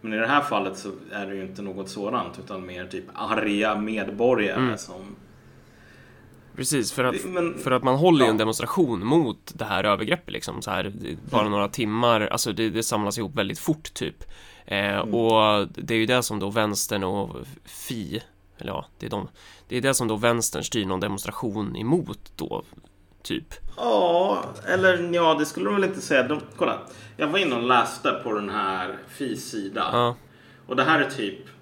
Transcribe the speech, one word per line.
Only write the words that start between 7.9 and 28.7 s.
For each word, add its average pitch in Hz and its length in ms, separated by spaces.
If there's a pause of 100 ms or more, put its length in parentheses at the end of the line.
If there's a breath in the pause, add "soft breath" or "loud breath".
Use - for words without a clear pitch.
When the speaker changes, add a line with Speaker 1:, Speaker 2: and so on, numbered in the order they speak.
Speaker 2:
håller 160 240
ju 123 60
Speaker 1:
Ja. 110 40
Speaker 2:
en 110 60
demonstration 110 720
mot 139 480
det - 100
här 98 200
övergreppet, 101 480
liksom, - 300
så - 80
här, 95 140
det, 98 320 (140)
bara 113 100
Speaker 1:
Mm. 104 120
Speaker 2:
några 101 160
timmar, 113 520
alltså, 107 320
det, 107 180
det 113 120
samlas 104 360
ihop 104 160
väldigt 101 240
fort, - 360
typ. - 300 (420 loud breath)
Eh, 101 120
Speaker 1:
Mm. 101 360
Speaker 2:
och 110 600
det - 200
är 110 40
ju 110 80
det 123 160
som 107 160
då 98 120
vänstern 104 540
och 101 320 (280)
FI, 104 580 (360)
eller - 140
ja, - 140 (120)
det 110 80
är 113 40
de, 104 180 (400 loud breath)
det - 80
är 123 40
det 135 140
som 123 140
då 110 80
vänstern 117 480
styr 107 220
någon 95 140
demonstration 104 760
emot 117 600
då, - 260 (600)
typ. - 240 (300)
Speaker 1:
Ja, 190 680 (220)
eller 180 480
ja, 165 240
det 147 80
skulle 185 200
de 208 80
väl 196 100
inte 92 160
säga. 131 220
De, 143 180 (160)
kolla, - 220 (380 loud breath)
jag 151 120
var 170 100
inne 156 180
och 117 60
läste 123 640
på 117 80
den 104 180
här 95 480 (100)